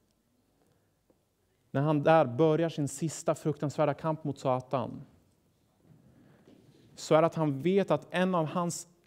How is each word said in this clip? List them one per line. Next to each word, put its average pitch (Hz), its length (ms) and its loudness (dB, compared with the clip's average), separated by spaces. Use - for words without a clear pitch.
när 135 100 0
han 151 220 2
där 160 220 6
börjar 156 440 2
sin 151 200 -4
sista - 460 -4
fruktansvärda 147 600 -2
kamp 156 300 -4
mot 139 140 -6
Satan, 127 640 -4
så - 200 0
är 156 60 6
det 165 60 4
att 160 80 -4
han 147 280 -2
vet 185 280 0
att 147 200 0
en 185 240 0
av 160 120 0
hans 175 420 -6